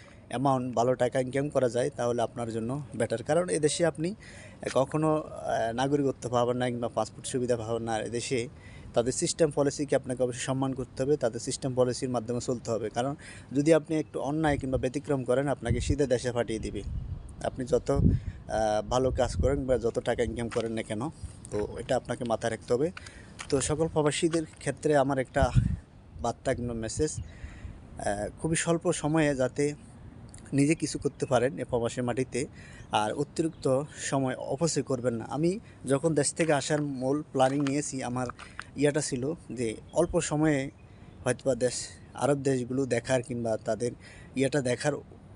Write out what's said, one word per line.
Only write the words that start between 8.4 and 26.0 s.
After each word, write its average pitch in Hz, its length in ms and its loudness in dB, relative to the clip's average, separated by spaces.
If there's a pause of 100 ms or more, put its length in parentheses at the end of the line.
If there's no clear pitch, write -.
তাদের 123 180 2
সিস্টেম 165 380 2
পলিসিকে 139 460 2
আপনাকে 127 260 -2
অবশ্যই 123 220 0
সম্মান 135 280 0
করতে 127 300 -6
হবে, 143 140 4
তাদের 120 240 0
সিস্টেম 131 340 -4
পলিসির 123 340 -2
মাধ্যমে 120 320 -2
চলতে 117 300 -4
হবে। 107 200 -2
কারণ 135 260 -2 (360)
যদি 147 220 6
আপনি 156 220 4
একটু - 240 -4
অন্যায় 147 380 2
কিংবা 131 200 0
ব্যতিক্রম 131 460 -2
করেন, 127 240 4
আপনাকে 120 320 0
সিধে 143 260 2
দেশে 123 260 2
পাঠিয়ে 113 260 0
দিবে। 104 240 -6 (600)
আপনি - 200 -4
যত, 120 260 2
আহ, 107 960 2
ভালো 127 220 2
কাজ 120 260 0
করেন 135 300 2
বা 127 120 4
যত 113 200 -2
টাকা 123 240 0
ইনকাম 113 260 -2
করেন 113 240 -2
না 110 100 -2
কেন, 113 280 -4 (400)
তো 104 280 -4
এটা 127 180 0
আপনাকে 120 280 -4
মাথায় 113 260 0
রাখতে 113 240 -2
হবে। 147 160 2 (580)
তো 139 120 2
সকল 156 280 0
প্রবাসীদের 160 540 2 (160)
ক্ষেত্রে 147 380 2
আমার 139 220 4
একটা 131 320 4 (720)